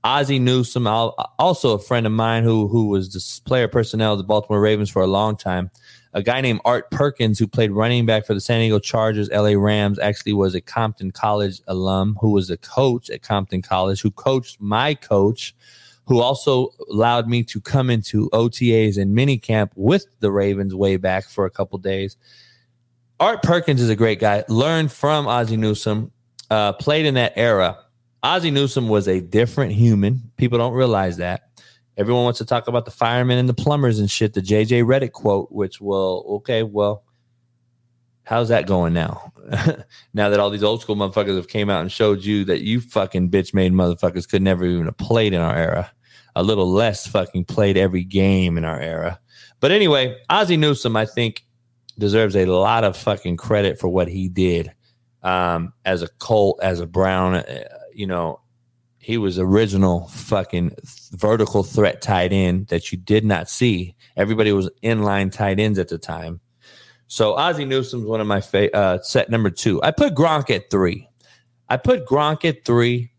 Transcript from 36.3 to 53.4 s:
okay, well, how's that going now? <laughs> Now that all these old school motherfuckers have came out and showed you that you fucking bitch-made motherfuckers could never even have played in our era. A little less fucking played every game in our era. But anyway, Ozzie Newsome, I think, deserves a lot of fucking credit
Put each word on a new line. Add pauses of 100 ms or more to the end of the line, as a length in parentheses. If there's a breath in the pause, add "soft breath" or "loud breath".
okay,
well, (1200)
how's
that
going
now? (160)
<laughs> (300 loud breath)
Now
that
all
these
old
school
motherfuckers
have
came
out
and
showed
you
that
you
fucking
bitch-made
motherfuckers
could
never
even
have
played
in
our
era. (420 soft breath)
A
little
less
fucking
played
every
game
in
our
era. (400 loud breath)
But
anyway, (140)
Ozzie
Newsome,
I
think, (540)
deserves
a
lot
of
fucking
credit